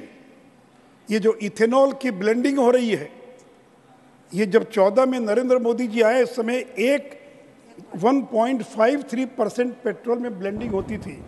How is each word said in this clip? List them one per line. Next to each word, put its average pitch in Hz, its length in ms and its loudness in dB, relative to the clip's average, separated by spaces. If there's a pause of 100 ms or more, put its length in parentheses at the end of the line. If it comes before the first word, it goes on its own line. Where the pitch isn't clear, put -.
(1120)
ये 220 80 0
जो 214 140 2
इथेनॉल 233 600 2
की 262 180 -4
ब्लेंडिंग 233 480 0
हो 240 120 4
रही 247 180 2
है, 147 200 -2 (1200)
ये 196 120 0
जब 190 240 2
चौदह 202 360 4
में 254 140 -2
नरेंद्र 247 380 2
मोदी 233 300 -2
जी 226 140 -2
आए, 233 220 4
इस 240 120 -4
समय 233 200 -2 (220)
एक 269 420 -2 (760)
वन 240 260 2
पॉइंट 226 420 -2
फ़ाइव 247 380 0
थ्री 262 240 -4
परसेंट 240 580 -4
पेट्रोल 233 340 -4
में 240 220 -8
ब्लेंडिंग 214 320 -6
होती 202 260 -4
थी। 185 300 -14